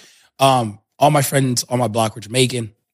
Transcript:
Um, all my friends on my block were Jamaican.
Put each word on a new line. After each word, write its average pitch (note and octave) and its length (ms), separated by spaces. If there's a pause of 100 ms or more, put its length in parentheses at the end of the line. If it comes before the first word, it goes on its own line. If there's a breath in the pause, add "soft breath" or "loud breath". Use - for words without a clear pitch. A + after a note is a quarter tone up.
(400 soft breath)
Um, B2 400 (200)
all C#3+ 100
my D3 120
friends C3+ 480
on B2 100
my A#2+ 80
block G#2+ 280
were G#2+ 60
Jamaican. A#2+ 520 (200)